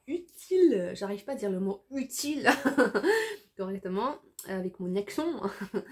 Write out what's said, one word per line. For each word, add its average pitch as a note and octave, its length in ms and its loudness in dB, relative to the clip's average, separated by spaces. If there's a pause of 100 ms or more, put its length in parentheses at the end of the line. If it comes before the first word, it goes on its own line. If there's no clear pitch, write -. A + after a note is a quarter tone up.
utile. C#4+ 880 2
J'arrive G3+ 300 -6
pas C#4 80 -6
à - 20 -4
dire G#3 160 -2
le F#3 100 -2
mot G3 300 -2
utile C4+ 600 0 (520)
<laughs> A4 540 0
correctement G3 600 -4 (300)
avec F#3 340 -6
mon F3+ 160 -2
accent. C#4 440 -4 (520)